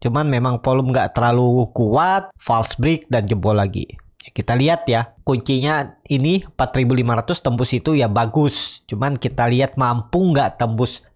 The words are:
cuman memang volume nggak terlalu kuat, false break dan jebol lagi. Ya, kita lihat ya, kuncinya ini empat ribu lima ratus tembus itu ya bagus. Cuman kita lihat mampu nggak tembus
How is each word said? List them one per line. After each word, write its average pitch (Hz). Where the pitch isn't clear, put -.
cuman 143
memang 123
volume 131
nggak 123
terlalu 123
kuat, 165
false 113
break 151
dan 117
jebol 104
lagi. 98
Ya, -
kita 113
lihat 165
ya, 117
kuncinya 135
ini 160
empat -
ribu 127
lima 120
ratus 170
tembus 123
itu 151
ya 117
bagus. 117
Cuman 131
kita 120
lihat 131
mampu 120
nggak 139
tembus 117